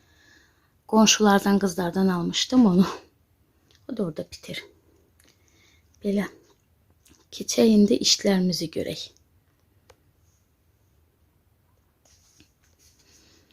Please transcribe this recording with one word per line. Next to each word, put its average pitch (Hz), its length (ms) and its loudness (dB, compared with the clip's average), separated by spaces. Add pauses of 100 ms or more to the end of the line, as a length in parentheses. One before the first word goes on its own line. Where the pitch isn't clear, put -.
(880)
Qonşulardan, 202 720 4
qızlardan 185 480 -2
almışdım 180 580 0
onu. 185 220 4 (1000)
O 247 100 -12
da 214 60 -4
orada 160 280 -10
bitir. - 320 -16 (1400)
Belə. 202 240 -4 (1040)
Keçək - 400 0
indi 208 320 4
işlərimizi 185 680 -2
görək. - 340 -10 (4000)